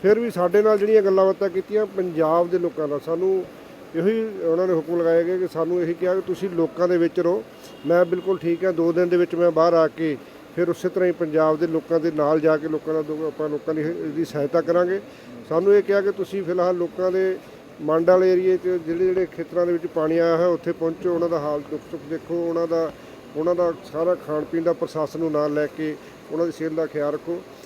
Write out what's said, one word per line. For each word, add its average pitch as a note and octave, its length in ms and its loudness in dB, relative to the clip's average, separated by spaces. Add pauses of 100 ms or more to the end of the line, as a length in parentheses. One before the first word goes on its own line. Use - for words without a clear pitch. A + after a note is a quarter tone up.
ਫਿਰ G#3 180 4
ਵੀ A#3 100 -2
ਸਾਡੇ F3+ 320 2
ਨਾਲ G#3+ 160 4
ਜਿਹੜੀਆਂ G#3+ 240 6
ਗੱਲਾਂ F#3+ 240 4
ਬਾਤਾਂ F#3+ 220 0
ਕੀਤੀਆਂ G#3 380 -2
ਪੰਜਾਬ F3 640 0
ਦੇ F3+ 80 0
ਲੋਕਾਂ D#3 300 -2
ਦਾ, C#3+ 100 -4
ਸਾਨੂੰ F3+ 460 -2 (520)
ਇਹੀ G#3 480 -2
ਉਹਨਾਂ E3+ 220 2
ਨੇ F#3 60 0
ਹੁਕਮ E3 280 -2
ਲਗਾਇਆ E3 220 4
ਗਿਆ F3+ 160 -2
ਕਿ F#3 100 -2
ਸਾਨੂੰ E3+ 340 -2
ਇਹੀ E3+ 120 -2
ਕਿਹਾ F3+ 200 0
ਕਿ F#3+ 60 0
ਤੁਸੀਂ F#3 300 -4
ਲੋਕਾਂ E3+ 380 0
ਦੇ F3+ 80 2
ਵਿੱਚ E3+ 240 0
ਰਹੋ। F3+ 240 0 (420)
ਮੈਂ F3 180 4
ਬਿਲਕੁਲ F3+ 340 -2
ਠੀਕ E3+ 260 -2
ਹਾਂ, F#3+ 80 2
ਦੋ E3+ 200 2
ਦਿਨ F3 160 2
ਦੇ F3 80 2
ਵਿੱਚ F3 180 2
ਮੈਂ E3+ 160 4
ਬਾਹਰ E3 240 4
ਆ D#3+ 140 6
ਕੇ D#3 280 -2 (400)
ਫਿਰ E3+ 140 0
ਉਸੇ F3 180 -4
ਤਰ੍ਹਾਂ F3+ 180 0
ਹੀ F3 60 2
ਪੰਜਾਬ D#3 460 2
ਦੇ E3+ 80 0
ਲੋਕਾਂ D#3+ 340 0
ਦੇ E3 100 0
ਨਾਲ D3+ 300 2
ਜਾ D#3 160 4
ਕੇ D#3 120 -4
ਲੋਕਾਂ D#3 260 -4
ਦਾ D#3 80 0
ਦੁੱਖ, D3+ 180 -6
ਆਪਾਂ D#3 280 -4
ਲੋਕਾਂ D3+ 260 -4
ਦੀ D#3 80 -2
ਇਹਦੀ D#3+ 420 -4
ਸਹਾਇਤਾ D3 360 -2
ਕਰਾਂਗੇ। F3+ 400 0 (480)
ਸਾਨੂੰ F#3 260 4
ਇਹ G3+ 80 6
ਕਿਹਾ G3+ 180 2
ਕਿ G3 120 -2
ਤੁਸੀਂ G3 300 -6
ਫਿਲਹਾਲ F3+ 340 0
ਲੋਕਾਂ F3+ 360 -2
ਦੇ F#3+ 260 0 (440)
ਮੰਡ D#3+ 280 2
ਵਾਲੇ F#3 220 6
ਏਰੀਏ F#3 240 2
'ਚ F3+ 120 -4
ਜਿਹੜੇ E3+ 380 -2
ਜਿਹੜੇ F#3 200 0
ਖੇਤਰਾਂ E3+ 400 -4
ਦੇ F3 60 0
ਵਿੱਚ E3+ 140 -2
ਪਾਣੀ E3 320 0
ਆਇਆ E3+ 180 4
ਹੈ E3+ 100 2
ਉੱਥੇ E3+ 260 0
ਪਹੁੰਚੋ, E3 420 -2
ਉਹਨਾਂ E3+ 140 0
ਦਾ E3 100 0
ਹਾਲ D3 320 -4
ਦੁੱਖ D3+ 200 -8
ਸੁੱਖ D3 200 -12
ਦੇਖੋ, E3 240 -8
ਉਹਨਾਂ E3+ 340 -2
ਦਾ, E3 240 0 (440)
ਉਹਨਾਂ E3 180 0
ਦਾ E3+ 180 0 (200)
ਸਾਰਾ E3+ 220 0
ਖਾਣ D3+ 300 -4
ਪੀਣ E3 180 -4
ਦਾ E3+ 100 2
ਪ੍ਰਸ਼ਾਸਨ D#3+ 480 -4
ਨੂੰ E3 120 -2
ਨਾਲ D3 220 0
ਲੈ D3+ 120 0
ਕੇ D3+ 300 -6 (360)
ਉਹਨਾਂ E3 140 -2
ਦੀ D#3+ 60 -4
ਸਿਹਤ D#3+ 200 -6
ਦਾ D#3 140 -2
ਖਿਆਲ D3 260 -4
ਰੱਖੋ। E3+ 300 -8 (240)